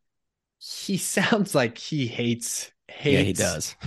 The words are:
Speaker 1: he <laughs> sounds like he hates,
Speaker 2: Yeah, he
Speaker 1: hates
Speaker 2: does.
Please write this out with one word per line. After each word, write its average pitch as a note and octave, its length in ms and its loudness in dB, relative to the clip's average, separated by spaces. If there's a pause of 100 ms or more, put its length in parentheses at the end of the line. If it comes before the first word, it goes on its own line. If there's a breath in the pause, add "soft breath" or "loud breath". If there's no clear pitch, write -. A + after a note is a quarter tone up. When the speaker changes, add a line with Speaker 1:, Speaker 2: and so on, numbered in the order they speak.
(580)
Speaker 1:
he - 380 -6
<laughs> - 20 -2
sounds - 560 0
like A#2+ 240 2
he C#3+ 280 -2
hates, A#2 640 -2 (180)
Speaker 2:
Yeah, C#3 320 2
he - 60 4
Speaker 1:
hates F#2 140 0
Speaker 2:
does. F2 360 -2 (100)